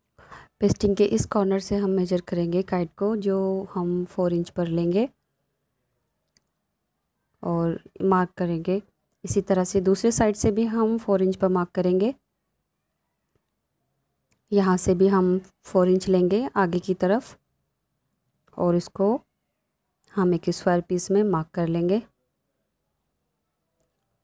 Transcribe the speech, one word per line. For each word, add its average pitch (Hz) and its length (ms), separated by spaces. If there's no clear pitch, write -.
पेस्टिंग 202 340
के 202 100
इस 220 220
कॉर्नर 196 320
से 196 180
हम 202 140
मेजर 180 300
करेंगे 175 420
काइट 180 340
को, 208 180
जो 190 580
हम 175 320
फ़ोर 175 280
इंच 175 160
पर 175 180
लेंगे 170 400
और 170 360
मार्क 185 340
करेंगे। 180 440
इसी 196 200
तरह 185 200
से 190 180
दूसरे 196 300
साइड 220 240
से 220 160
भी 220 140
हम 226 320
फ़ोर 196 260
इंच 190 120
पर 190 140
मार्क 180 220
करेंगे। 185 420
यहाँ 190 260
से 185 180
भी 190 120
हम 185 320
फ़ोर 185 260
इंच 185 200
लेंगे 185 380
आगे 175 220
की 185 160
तरफ 196 420
और 175 180
इसको 196 380
हम 180 200
एक 165 160
स्क्वायर 175 320
पीस 180 300
में 202 140
मार्क 165 280
कर 170 140
लेंगे। 175 340